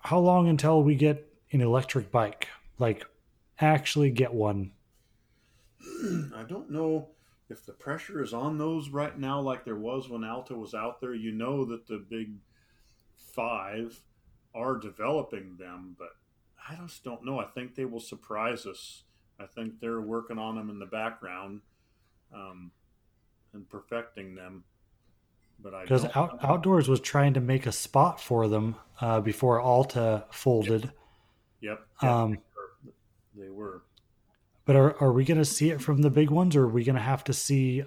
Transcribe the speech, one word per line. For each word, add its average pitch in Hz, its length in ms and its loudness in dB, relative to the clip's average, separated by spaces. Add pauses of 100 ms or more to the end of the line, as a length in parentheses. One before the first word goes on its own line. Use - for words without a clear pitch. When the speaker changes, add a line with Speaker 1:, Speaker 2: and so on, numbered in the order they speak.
Speaker 1:
how 170 160 2
long 180 280 6
until 156 360 6
we 147 120 6
get 147 320 2 (240)
an 135 100 4
electric 120 500 2
bike? 107 360 0 (300)
Like, 117 280 0 (540)
actually 147 520 4
get 120 220 2
one? 101 380 0 (1080)
Speaker 2:
<clears throat> 175 540 -6
I 113 120 -12
don't 196 220 -12
know 156 400 -2 (400)
if - 160 -18
the 101 80 -20
pressure 160 500 -8
is 110 100 -8
on 147 240 -4
those 151 320 -4
right 143 280 -6
now 139 240 -4
like 131 240 -4
there 113 100 -6
was 127 340 -6
when 117 140 -8
Alta 123 320 -10
was 113 180 -12
out 113 280 -8
there. 127 140 -8
You 110 160 -6
know 127 340 -2
that 117 220 -10
the 110 100 -10
big 107 380 -12 (840)
five 113 840 -8 (540)
are 123 220 -2
developing 107 840 -6
them, 90 400 -18
but 87 120 -16 (580)
I 156 80 -16
just 170 280 -18
don't 120 220 -12
know. 131 140 -6
I 104 60 -4
think 123 300 -12
they 131 100 -6
will 117 140 -8
surprise 110 680 -6
us. - 380 -16 (360)
I 98 60 -16
think 113 340 -12
they're 117 220 -6
working 113 360 -8
on 110 180 -6
them 107 140 -8
in 104 100 -12
the 98 60 -12
background, 101 760 -10 (720)
um, 92 380 -18 (840)
and 101 160 -20
perfecting 104 680 -12
them. 92 280 -20 (960)
But 101 120 -16
I 95 120 -12
Speaker 1:
'Cause 127 180 2
Speaker 2:
don't - 140 -4
Speaker 1:
Out-, 165 260 -2
Speaker 2:
know. 139 60 0
Speaker 1:
Outdoors 170 400 4
was 131 100 4
trying 143 360 2
to 131 60 0
make 131 240 0
a 113 60 -2
spot - 500 2
for 113 260 0
them, 107 280 0 (260)
uh, 113 200 2
before 113 400 2
Alta 123 680 2
folded. 110 600 2 (720)
Speaker 2:
Yep. 107 240 -10 (160)
Yep. 127 100 4
Speaker 1:
Um, 113 260 2 (960)
Speaker 2:
They 98 140 -18
were. 95 340 -14 (840)
Speaker 1:
But 139 100 6
are, 139 260 6
are 131 120 6
we 131 100 4
gonna 156 220 4
see 147 240 2
it 147 120 -4
from 147 200 2
the 147 80 6
big 151 220 4
ones, 170 240 4
or 139 80 8
are 123 60 6
we 117 140 2
gonna 131 160 2
have 127 260 0
to 135 80 0
see 131 540 2